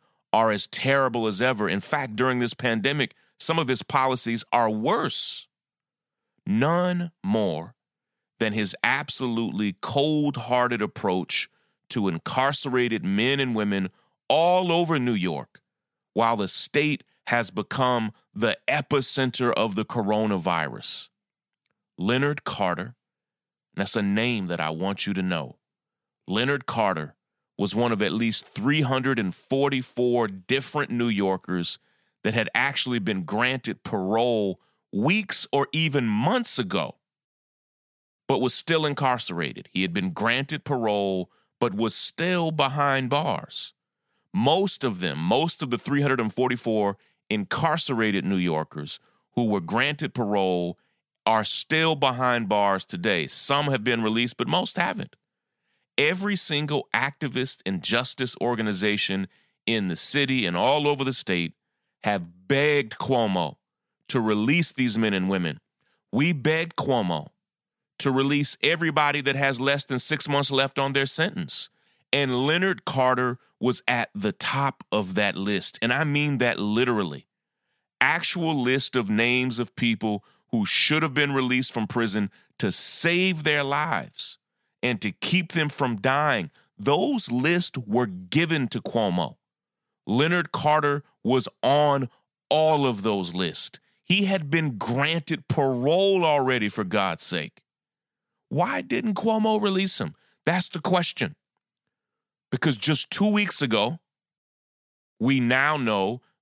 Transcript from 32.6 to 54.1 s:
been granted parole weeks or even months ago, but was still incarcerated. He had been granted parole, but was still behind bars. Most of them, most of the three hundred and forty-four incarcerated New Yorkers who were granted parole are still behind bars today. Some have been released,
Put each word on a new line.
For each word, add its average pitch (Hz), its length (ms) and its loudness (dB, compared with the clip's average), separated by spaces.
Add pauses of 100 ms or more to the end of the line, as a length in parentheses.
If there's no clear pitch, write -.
been 98 240 -2
granted 117 640 -2
parole 107 760 0 (320)
weeks 185 600 0
or 139 200 2
even 143 340 2
months 147 520 0
ago, 92 380 -2 (1300)
but 131 140 2
was 123 140 0
still 160 320 0
incarcerated. 120 840 -2
He 92 120 -2
had 90 100 0
been 92 180 -2
granted 123 540 -2
parole, 101 640 0 (300)
but 117 140 0
was 107 200 0
still 170 560 -2
behind 139 600 0
bars. - 640 -2 (600)
Most 151 500 2
of 110 160 0
them, 82 200 -2
most 120 440 0
of 135 80 -6
the 117 80 0
three 143 240 -2
hundred 135 160 2
and 110 160 -2
forty-four 113 600 0 (340)
incarcerated 110 920 0
New 95 100 0
Yorkers 78 640 -2 (380)
who 120 100 2
were 104 140 2
granted 127 520 0
parole 95 640 0 (480)
are 110 200 4
still 160 500 0
behind 123 540 2
bars 101 360 4
today. 87 440 0
Some 143 380 0
have 131 180 0
been 117 180 0
released, 113 340 0